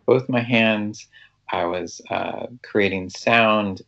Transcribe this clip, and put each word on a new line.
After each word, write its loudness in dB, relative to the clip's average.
both 2
my 0
hands. 0
I 0
was, -6
uh, -4
creating 0
sound, 2